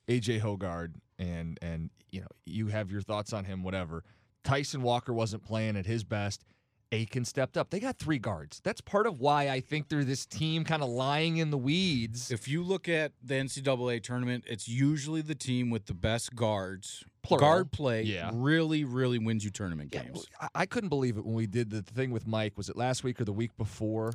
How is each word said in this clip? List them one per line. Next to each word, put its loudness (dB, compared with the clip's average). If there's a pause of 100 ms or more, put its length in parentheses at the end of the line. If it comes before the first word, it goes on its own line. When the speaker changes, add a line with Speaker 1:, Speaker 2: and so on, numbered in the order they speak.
Speaker 1:
A 2
J 2
Hoggard, -2 (220)
and, -6
and, -6 (200)
you -8
know, -12 (180)
you -4
have -2
your -4
thoughts -4
on -4
him, -6
whatever. -4 (400)
Tyson 0
Walker 0
wasn't -2
playing -2
at -4
his 0
best. -4 (460)
Akins -2
stepped -2
up. 0
They -2
got -4
three 0
guards. -6
That's -2
part 2
of -2
why 4
I 0
think -4
they're 2
this -2
team 0
kinda 2
lying 2
in 2
the 2
weeds. 2
Speaker 2:
If -4
you 0
look 0
at 2 (100)
the -2
N 0
C -6
double 2
A 0
tournament, -2
it's -6
usually 2
the -4
team 0
with -2
the -6
best 0
guards. -2 (180)
Speaker 1:
Plural. 4
Speaker 2:
Guard 8
play 2
Speaker 1:
Yeah. -2
Speaker 2:
really, 4
really 2
wins 0
you -2
tournament -4
Speaker 1:
Yeah, -4
Speaker 2:
games. -12 (260)
Speaker 1:
well, -8
I, 0
I 2
couldn't -4
believe 2
it -4
when -2
we 2
did 0
the -4
thing -4
with -4
Mike. 0
Was -8
it -8
last 0
week -2
or 0
the 0
week -2
before? -2